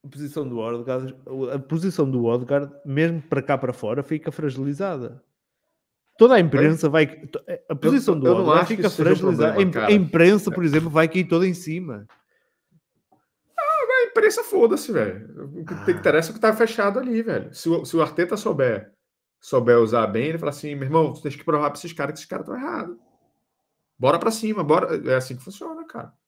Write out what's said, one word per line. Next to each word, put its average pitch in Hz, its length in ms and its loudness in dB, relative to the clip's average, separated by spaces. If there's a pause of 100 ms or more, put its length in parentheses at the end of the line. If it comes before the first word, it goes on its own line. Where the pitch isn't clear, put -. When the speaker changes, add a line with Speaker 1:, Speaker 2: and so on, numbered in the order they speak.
Speaker 1:
A 147 40 -20
posição 143 400 -10
do 120 120 -8
Odegaard, 127 560 -6 (380)
a 139 60 -4
posição 160 520 -2
do 120 140 0
Odegaard, 127 460 -2 (140)
mesmo 156 380 0
para 139 180 -2
cá 139 160 -2
para 127 160 -4
fora, 123 300 -6
fica 156 280 -6
fragilizada. 139 920 -6 (920)
Toda 247 180 8
a 220 40 8
imprensa 156 480 2
Speaker 2:
Oi? 143 40 2
Speaker 1:
vai, 156 160 4 (200)
to-, - 200 -10
a 175 120 -10 (100)
Speaker 2:
Eu, 160 60 -4
Speaker 1:
posição 175 440 2
do 131 80 2
Speaker 2:
eu 127 60 6
não 180 80 2
Speaker 1:
Odegaard 165 200 4
Speaker 2:
acho 175 80 0
que 226 60 -2
Speaker 1:
fica 190 120 -2
Speaker 2:
isso - 100 -2
seja 160 140 2
um 190 40 6
Speaker 1:
fragilizada. 180 380 0
Speaker 2:
problema, - 60 0
Speaker 1:
A 196 80 4
imp-, 170 60 -2
Speaker 2:
cara. 110 140 0
Speaker 1:
a - 40 4
imprensa, 185 600 4
por 175 120 -4
exemplo, 160 260 2
vai 160 180 4
cair 180 200 0
toda 175 200 2
em 180 60 -2
cima. 156 520 -10 (1500)
Speaker 2:
Ah, 605 300 0
mas 494 200 2
a - 20 -12
imprensa, 440 340 2
foda-se, 294 480 2
velho. 110 600 -6 (100)
O 160 40 -12
que 175 80 -12
Speaker 1:
Ah. - 180 -2
Speaker 2:
interessa 165 380 2
é - 20 -12
o - 20 -14
que - 80 -16
tá 220 120 4
fechado 214 460 0
ali, 247 220 -2
velho. 175 320 -6
Se - 160 -6
o, 165 160 0
se - 100 -10
o 165 60 4
Arteta 170 340 -2
souber, 139 560 -2 (480)
souber 120 400 4
usar 113 280 2
bem, 113 220 -2
ele 160 100 -6
fala 160 100 -4
assim, 147 240 -10
"Meu 139 120 -8
irmão, 156 280 2
tu - 80 -16
tens 139 140 -8
que - 80 -20
provar 147 260 0
pra 147 80 -8
esses 165 160 -14
caras 147 200 -6
que 156 60 -14
esses - 100 -20
caras - 160 -10
tão - 100 -10
errado. - 440 -10 (1000)
Bora 139 200 4
pra 220 120 0
cima, 214 320 -4
bora." 160 320 2 (160)
É 127 40 4
assim 127 220 -4
que 127 60 -18
funciona, 320 420 -14
cara. - 260 -16 (160)